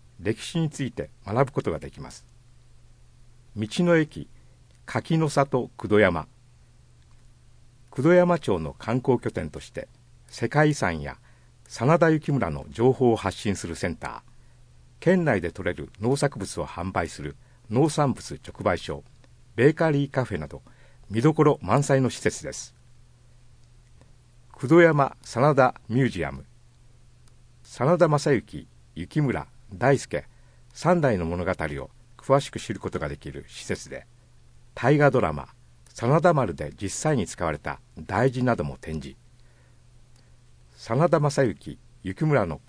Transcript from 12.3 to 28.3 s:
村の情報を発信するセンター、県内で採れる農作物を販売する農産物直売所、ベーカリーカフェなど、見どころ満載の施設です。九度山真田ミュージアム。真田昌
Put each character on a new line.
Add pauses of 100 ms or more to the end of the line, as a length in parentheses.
村
の
情
報
を
発
信
す
る
セ
ン
タ
ー、 (800)
県
内
で
採
れ
る (100)
農
作
物
を
販
売
す
る (340)
農
産
物
直
売
所、 (500)
ベ
ー
カ
リ
ー
カ
フ
ェ
な
ど、 (480)
見
ど
こ
ろ
満
載
の
施
設
で
す。 (1800)
九
度
山
真
田 (140)
ミ
ュ
ー
ジ
ア
ム。 (1160)
真
田
昌